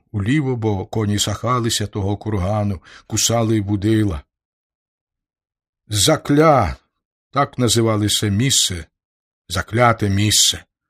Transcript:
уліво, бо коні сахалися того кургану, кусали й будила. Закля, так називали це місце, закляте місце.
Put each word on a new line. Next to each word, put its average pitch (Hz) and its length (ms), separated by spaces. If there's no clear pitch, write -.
уліво, 127 440
бо 107 300
коні 104 320
сахалися 113 680
того 101 300
кургану, 101 680
кусали 113 500
й 107 40
будила. 101 640
Закля, 139 880
так - 280
називали 110 500
це 107 220
місце, 101 560
закляте 110 640
місце. 101 540